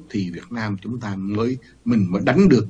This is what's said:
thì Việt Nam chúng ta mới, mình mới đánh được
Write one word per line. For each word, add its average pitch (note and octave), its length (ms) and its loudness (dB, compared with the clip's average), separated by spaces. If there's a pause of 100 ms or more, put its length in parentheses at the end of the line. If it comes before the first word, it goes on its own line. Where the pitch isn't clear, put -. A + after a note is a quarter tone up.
thì F#2 220 -4
Việt E2+ 200 -14
Nam A2 300 -6
chúng A#2+ 180 -10
ta G2+ 160 -8
mới, G#2 420 -4 (280)
mình A2 240 2
mới G2+ 160 -2
đánh E3+ 240 6
được A2+ 200 4